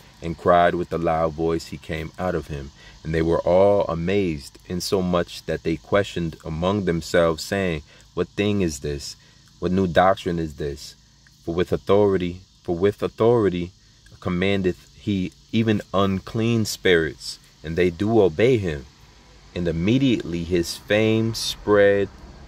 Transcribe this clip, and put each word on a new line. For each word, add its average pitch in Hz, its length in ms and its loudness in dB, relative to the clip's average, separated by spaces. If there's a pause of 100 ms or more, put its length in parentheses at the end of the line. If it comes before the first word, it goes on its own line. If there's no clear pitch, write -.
(220)
and 82 160 -8
cried 87 380 4
with 87 180 -6
a 85 40 -2
loud 82 360 0
voice, 82 340 -2
he 78 100 -14
came 80 420 -10
out 90 160 -2
of 78 120 -6
him. 69 240 -10 (320)
And 80 120 -4
they 82 60 2
were 82 200 2
all 98 440 4
amazed, 82 800 -4
insomuch 90 800 -2
that 78 180 -6
they 82 140 -2
questioned 87 580 -2 (100)
among 90 400 -2
themselves, 85 580 0
saying, 92 380 -4 (320)
'What 87 160 -4
thing 101 320 -2
is 78 180 -2
this? 71 360 -8 (440)
What 87 120 -2
new 95 160 2
doctrine 90 500 2
is 78 180 -6
this? 71 400 -8 (500)
For 82 100 -6
with 87 160 0
authority, 92 720 2 (200)
for 87 140 -4
with 98 260 0
authority 95 680 0 (480)
commandeth 92 760 -2
he 95 360 -4 (200)
even 110 300 2 (120)
unclean 104 720 0
spirits, 82 760 0 (240)
and 80 120 -6
they 90 140 4
do 101 320 2
obey 101 360 4
him.' 78 280 -4 (720)
And 87 120 -2
immediately 87 760 0
his 85 320 -2
fame 110 580 0
spread 101 760 2 (380)